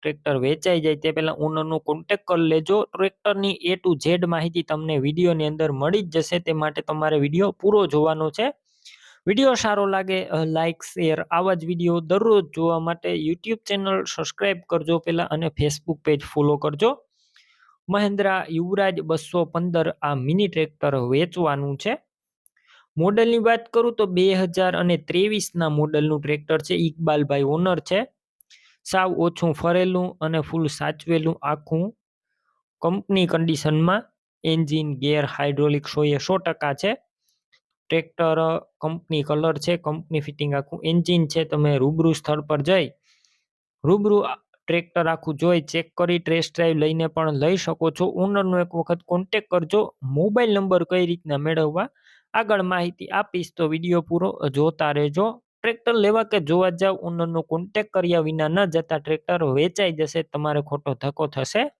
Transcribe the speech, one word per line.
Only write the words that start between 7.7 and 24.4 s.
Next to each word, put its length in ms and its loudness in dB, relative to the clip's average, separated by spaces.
જોવાનો 440 0
છે. 220 -2
વીડિયો 260 4
સારો 320 0
લાગે, 380 0
અ, 200 -2
લાઈક, 380 -2
શેર, 400 -2
આવા 320 0
જ 120 -8
વીડિયો 340 0
દરરોજ 440 4
જોવા 340 0
માટે 380 -4
YouTube 500 -4
ચેનલ 380 -2
સબસ્ક્રાઇબ 520 -4
કરજો 300 0
પહેલા 260 -2
અને 220 -4
Facebook 580 -2
પેજ 180 2
ફોલો 340 0
કરજો. 420 0
મહિન્દ્રા 640 0
યુવરાજ 500 0
બસો 440 -2
પંદર 460 0
આ 240 -2
મિની 340 0
ટ્રેક્ટર 480 -2
વેચવાનું 800 0
છે. 220 -4
મોડલની 420 4
વાત 340 2
કરું 220 2
તો 120 0
બે 280 4
હજાર 420 0